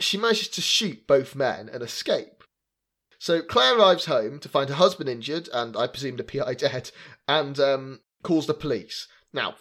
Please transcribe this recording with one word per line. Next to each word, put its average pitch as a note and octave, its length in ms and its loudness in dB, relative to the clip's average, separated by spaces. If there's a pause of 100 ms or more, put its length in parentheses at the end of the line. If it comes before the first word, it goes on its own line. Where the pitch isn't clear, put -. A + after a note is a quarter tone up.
she - 180 -2
manages A3 300 0
to - 120 -10
shoot - 460 -2
both C3+ 300 2
men A2 360 -4
and A#2+ 120 -8
escape. - 580 -6 (760)
So E3+ 220 0
Claire B3 360 4
arrives F#3 280 6
home C3+ 340 -2
to - 80 -16
find C#3 220 0
her C#3+ 60 -6
husband D#3+ 320 4
injured, C3 440 -6
and A#2 240 -4
I A#2+ 100 0
presume B2+ 300 -8
the A#2 80 -6
P C#3 160 -6
I B2+ 140 -4
dead, C3 360 -4 (380)
and, C#3+ 320 0
um, C3+ 400 0 (240)
calls D#3 240 0
the D3+ 60 2
police. - 520 -6 (260)
Now, A#2 280 -4